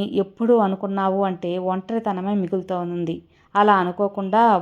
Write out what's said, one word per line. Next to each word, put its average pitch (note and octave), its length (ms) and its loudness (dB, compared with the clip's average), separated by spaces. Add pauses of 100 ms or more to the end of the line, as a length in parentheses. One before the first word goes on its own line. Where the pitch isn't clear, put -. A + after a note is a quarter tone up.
(140)
ఎప్పుడు A3+ 440 2
అనుకున్నావు G3 680 0
అంటే F3 280 -4 (160)
ఒంటరితనమే F#3+ 680 -4
మిగులుతోంది. F3 800 -4 (400)
అలా G#3 200 6
అనుకోకుండా G3 680 0 (200)